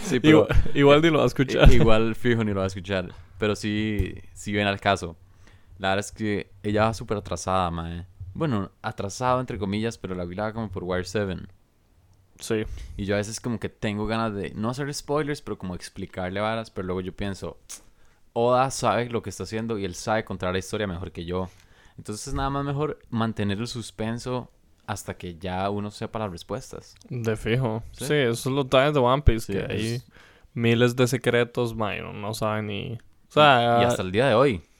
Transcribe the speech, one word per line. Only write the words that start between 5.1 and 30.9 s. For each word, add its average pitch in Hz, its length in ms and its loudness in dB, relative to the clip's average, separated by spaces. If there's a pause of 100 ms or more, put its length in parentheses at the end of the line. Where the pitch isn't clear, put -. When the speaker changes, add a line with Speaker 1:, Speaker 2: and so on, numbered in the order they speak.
Speaker 1:
La 95 120 -2
verdad 95 160 0
es - 60 -14
que 104 400 -4 (120)
ella 107 220 2
va 110 100 0
súper 110 220 -6
atrasada, 92 520 -2
mae. 85 360 -8 (280)
Bueno, 123 380 -2 (100)
atrasado 120 580 -4
entre 120 200 -8
comillas, 107 400 -4
pero 92 160 -8
la 90 100 -6
vi 87 100 -10
la 107 160 -4
como 110 200 -8
por 92 120 -8
Wire 90 220 -4
seven. 98 420 -6 (920)
Speaker 2:
Sí. 107 240 -4 (340)
Speaker 1:
Y 101 80 -6
yo 101 100 0
a - 20 2
veces 107 220 -6
como 117 200 -6
que 98 100 -6
tengo 104 380 -6
ganas 113 260 -2
de 95 220 -6
no 110 140 -4
hacer 139 240 -6
spoilers, 143 480 -4
pero 104 160 -10
como 92 180 -8
explicarle 92 680 -8
varas, 110 300 -4
pero 95 160 -8
luego 92 140 -2
yo 90 120 -8
pienso, 98 440 -8 (760)
Oda 123 380 2
sabe 120 380 0
lo 113 120 -4
que - 80 -10
está 95 140 -10
haciendo 110 340 -6
y 98 80 -6
él 87 100 -8
sabe 110 280 -2
contar 92 300 -4
la 95 60 -2
historia 104 280 -4
mejor 87 240 -8
que 87 140 -12
yo. 92 240 -4 (480)
Entonces - 300 -12
es 135 60 -8
nada 139 160 -2
más 139 140 -4
mejor 143 360 -4 (100)
mantener 107 500 -2
el 120 80 -6
suspenso 117 840 -8 (340)
hasta 101 320 -8
que 87 200 -12
ya 92 320 -4
uno 101 220 -4
sepa - 280 -8
las 107 120 -4
respuestas. - 640 -12 (140)
Speaker 2:
De 113 260 -4
fijo. 110 560 -2
Speaker 1:
Sí. - 140 -10
Speaker 2:
Sí, 147 80 0
esos 120 260 2
son 127 160 -2
los 139 100 0
detalles 135 280 4
de 147 80 2
One 127 200 4
Piece, 110 260 0
Speaker 1:
Sí, 98 60 -6
Speaker 2:
que - 200 -2
hay 107 120 -2 (100)
Speaker 1:
es 120 120 -10 (460)
Speaker 2:
miles 117 420 4